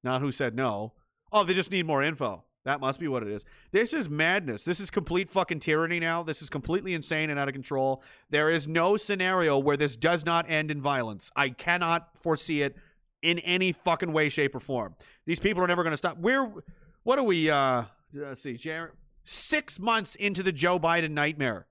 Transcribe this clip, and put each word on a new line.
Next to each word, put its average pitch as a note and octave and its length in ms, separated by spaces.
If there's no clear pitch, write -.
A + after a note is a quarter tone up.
Not B2+ 160
who C#3 100
said A#2+ 240
no. A2+ 380
"Oh, G#3 100
they F3+ 120
just F3+ 180
need F3+ 140
more C#3+ 180
info. C3+ 400
That C#3 140
must C3+ 220
be E3 80
what B2 160
it G2+ 60
is." G#2 140
This A#3 200
is B3 160
madness. D#3 540
This E3+ 160
is G3 120
complete F3 380
fucking F3 300
tyranny E3 400
now. E3 240
This D#3 180
is D3+ 80
completely F3+ 460
insane D#3 360
and C#3+ 100
out C#3 80
of C3+ 40
control. C3+ 520
There D3+ 200
is D#3 200
no E3+ 280
scenario F#3 640
where C#3+ 180
this C#3 200
does D#3 280
not E3+ 240
end D#3 220
in D3 100
violence. B2 540
I C#3 140
cannot E3+ 680
foresee D#3 460
it C#3 140
in E3+ 180
any F3+ 320
fucking E3+ 400
way, D#3 160
shape, C#3 260
or B2+ 60
form. A2+ 340
These E3 140
people F#3 240
are - 20
never F3 160
gonna D#3+ 140
stop. E3+ 220
We're, A3 440
what C4 160
are C4+ 60
we, E3 260
uh, C3 360
let's C#3 300
see, C3 140
Jan-, D#3+ 340
six - 560
months A3 340
into G3 300
the F#3 80
Joe F3 260
Biden E3 320
nightmare. D3 600